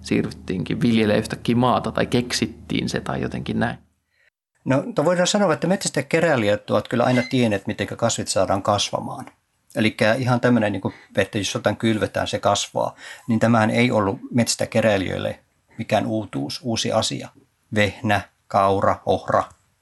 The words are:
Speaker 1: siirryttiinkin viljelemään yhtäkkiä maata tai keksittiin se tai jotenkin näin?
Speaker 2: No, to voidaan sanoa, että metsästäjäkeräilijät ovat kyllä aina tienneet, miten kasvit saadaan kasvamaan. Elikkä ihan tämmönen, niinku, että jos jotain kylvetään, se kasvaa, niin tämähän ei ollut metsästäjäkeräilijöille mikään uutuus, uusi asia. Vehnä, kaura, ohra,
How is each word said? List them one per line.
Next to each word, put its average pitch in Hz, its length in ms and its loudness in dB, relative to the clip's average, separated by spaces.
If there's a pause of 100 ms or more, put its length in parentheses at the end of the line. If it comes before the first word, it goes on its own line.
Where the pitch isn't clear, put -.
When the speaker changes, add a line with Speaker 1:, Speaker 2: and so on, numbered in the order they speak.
Speaker 1:
siirryttiinkin - 800 -4
viljelemään 110 380 2
yhtäkkiä 113 380 -2
maata 117 360 2
tai 107 140 0
keksittiin 120 800 -2
se 123 120 -4
tai 135 220 -6
jotenkin 123 380 -6
näin? 117 180 -4 (840)
Speaker 2:
No, 131 200 2 (100)
to 147 100 2
voidaan 175 220 2
sanoa, 196 260 2
että 151 140 -2
metsästäjäkeräilijät 151 1040 0
ovat 107 180 0
kyllä 117 160 0
aina 123 260 2
tienneet, 117 360 0
miten 101 200 -4
kasvit 107 420 -2
saadaan 95 340 0
kasvamaan. - 640 -2 (480)
Elikkä 110 400 2
ihan 123 260 0
tämmönen, 113 320 2
niinku, 98 200 -4 (240)
että 104 220 0
jos 98 160 -4
jotain 107 220 -2
kylvetään, 101 520 0
se 98 100 -4
kasvaa, - 560 -2 (340)
niin 113 120 2
tämähän 113 300 6
ei 120 200 2
ollut 104 280 2 (120)
metsästäjäkeräilijöille 107 1120 0 (380)
mikään 113 280 0
uutuus, 117 560 -6
uusi 113 300 -4
asia. 120 360 -2 (460)
Vehnä, 104 460 0 (280)
kaura, 98 480 2 (100)
ohra, 95 380 0 (380)